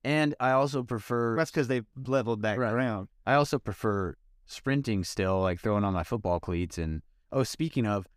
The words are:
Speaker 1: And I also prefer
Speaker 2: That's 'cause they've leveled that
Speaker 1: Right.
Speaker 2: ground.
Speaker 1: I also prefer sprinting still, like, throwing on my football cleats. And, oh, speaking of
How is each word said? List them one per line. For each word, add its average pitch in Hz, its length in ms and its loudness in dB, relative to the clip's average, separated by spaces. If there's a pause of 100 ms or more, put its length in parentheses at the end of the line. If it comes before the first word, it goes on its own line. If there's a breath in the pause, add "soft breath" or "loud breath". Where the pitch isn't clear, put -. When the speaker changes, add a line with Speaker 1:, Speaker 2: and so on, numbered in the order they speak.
Speaker 1:
And 147 360 2
I 127 120 4
also 135 320 2
prefer 117 520 0
Speaker 2:
That's 160 140 0
'cause 147 180 2
they've 123 160 0 (220)
leveled 117 360 0
that 107 160 0
Speaker 1:
Right. 117 140 0
Speaker 2:
ground. 113 360 -2 (180)
Speaker 1:
I 123 80 2
also 147 240 2
prefer 101 560 -2 (320)
sprinting 127 580 -2
still, 95 380 0
like, 90 180 0
throwing 104 240 2
on 98 80 2
my 87 120 0
football 92 360 -2
cleats. 87 380 -4
And, 80 240 -4 (300)
oh, 135 100 0
speaking 143 420 -2
of 101 220 -2 (100)